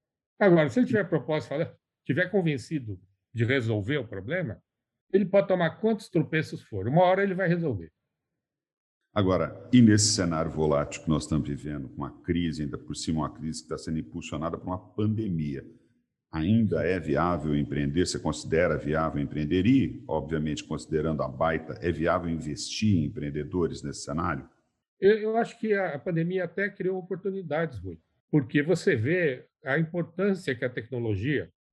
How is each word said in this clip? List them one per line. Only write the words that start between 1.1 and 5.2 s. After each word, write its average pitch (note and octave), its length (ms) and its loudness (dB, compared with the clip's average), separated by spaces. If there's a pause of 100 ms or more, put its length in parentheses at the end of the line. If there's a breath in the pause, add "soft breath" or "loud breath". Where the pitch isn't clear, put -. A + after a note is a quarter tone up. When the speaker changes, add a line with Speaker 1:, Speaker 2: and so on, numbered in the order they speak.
Speaker 1:
fala, D#3+ 280 -4 (280)
tiver E3+ 240 2
convencido D3 720 -2 (340)
de A2+ 100 0
resolver A2+ 540 0
o B2 100 -6
problema, A#2 540 -6 (500)
ele G3 140 4